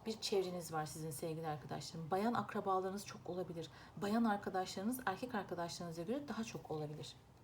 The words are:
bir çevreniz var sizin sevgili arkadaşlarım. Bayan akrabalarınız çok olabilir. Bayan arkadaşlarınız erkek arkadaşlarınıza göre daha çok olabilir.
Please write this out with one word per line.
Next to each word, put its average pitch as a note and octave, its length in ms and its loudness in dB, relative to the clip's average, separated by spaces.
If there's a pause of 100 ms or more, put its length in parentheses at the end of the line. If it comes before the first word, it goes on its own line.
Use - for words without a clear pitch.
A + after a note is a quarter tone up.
bir A3 160 -2
çevreniz F3+ 520 2
var D#3 120 2
sizin D#3+ 260 -4
sevgili D#3+ 360 -2
arkadaşlarım. D3+ 640 -4
Bayan G#3 220 6
akrabalarınız G3 720 2
çok - 240 -8
olabilir. E3+ 400 -2 (320)
Bayan G#3+ 220 6
arkadaşlarınız G3+ 800 2
erkek G3 300 0
arkadaşlarınıza E3+ 680 -2
göre B3+ 240 -2
daha A3+ 160 -2
çok - 280 -6
olabilir. D3+ 440 -4 (280)